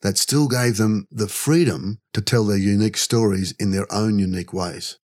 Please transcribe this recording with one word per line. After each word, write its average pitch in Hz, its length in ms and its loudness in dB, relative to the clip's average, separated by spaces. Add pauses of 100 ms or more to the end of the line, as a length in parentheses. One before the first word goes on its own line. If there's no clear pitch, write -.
that 101 180 -2
still 143 300 0
gave 123 300 0
them 107 320 0
the 107 180 -4
freedom 110 720 0 (140)
to 107 80 -2
tell 113 220 2
their 104 120 2
unique 101 400 2
stories 98 640 0
in 101 120 -2
their 98 220 -2
own 107 260 0
unique 92 360 -2
ways. 87 440 -6 (140)